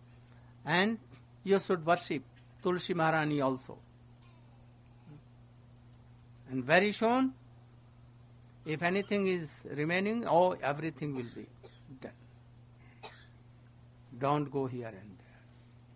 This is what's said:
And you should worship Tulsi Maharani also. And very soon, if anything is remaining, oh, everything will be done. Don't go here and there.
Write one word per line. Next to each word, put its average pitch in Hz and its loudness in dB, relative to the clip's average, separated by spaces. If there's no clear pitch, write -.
And 190 2
you 196 4
should 180 -2
worship 170 0
Tulsi 180 0
Maharani 156 2
also. 131 -2
And 131 -2
very 180 6
soon, 247 2
if 156 -4
anything 196 0
is 175 -4
remaining, 190 0
oh, 180 6
everything 151 -4
will 120 -6
be 107 -12
done. - -14
Don't 139 0
go 135 -2
here 120 -8
and 101 -16
there. - -20